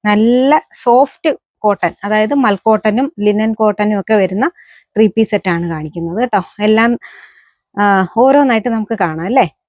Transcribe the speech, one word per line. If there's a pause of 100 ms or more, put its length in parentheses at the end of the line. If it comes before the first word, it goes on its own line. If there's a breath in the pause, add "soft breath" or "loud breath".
നല്ല (140)
സോഫ്റ്റ് (220)
കോട്ടൺ, (100)
അതായത്
മൽക്കോട്ടനും
ലിനൻ
കോട്ടനും
ഒക്കെ
വരുന്ന (460 soft breath)
ത്രീ (100)
പീസ്
സെറ്റാണ്
കാണിക്കുന്നത്
കേട്ടോ. (180)
എല്ലാം, (840 loud breath)
ആ, (100)
ഓരോന്നായിട്ട്
നമുക്ക്
കാണാം
അല്ലേ. (120)